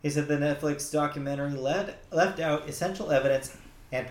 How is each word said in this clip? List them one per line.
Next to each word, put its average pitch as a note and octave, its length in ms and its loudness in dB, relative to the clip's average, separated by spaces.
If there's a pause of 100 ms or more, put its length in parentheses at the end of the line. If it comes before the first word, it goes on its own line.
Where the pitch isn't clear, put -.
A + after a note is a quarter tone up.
He D3 80 0
said D3 180 0
the D3 80 2
Netflix C#3+ 560 0
documentary C#3+ 600 -2
led, C#3+ 400 -2 (180)
left F3+ 280 2
out D3+ 280 0
essential F3 420 -4
evidence C3+ 420 4 (380)
and B2+ 200 -4